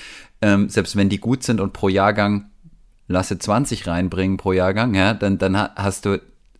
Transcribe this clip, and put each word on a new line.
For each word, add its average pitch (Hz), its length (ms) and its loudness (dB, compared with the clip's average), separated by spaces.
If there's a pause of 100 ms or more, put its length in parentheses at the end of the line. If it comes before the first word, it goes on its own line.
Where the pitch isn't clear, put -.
(440)
Ähm, 101 260 4
selbst 98 260 -2
wenn 101 120 2
die 98 120 -2
gut 127 240 -2
sind 113 180 0
und 98 100 -4
pro - 160 -4
Jahrgang, 101 640 2 (580)
lasse 92 300 -2
zwanzig 117 500 -2
reinbringen 92 500 0
pro 95 160 0
Jahrgang, 98 420 2
ja, 95 180 2
dann, 101 240 0
dann 95 180 0
ha-, 104 200 -2
hast 98 300 -4
du, 98 140 0 (400)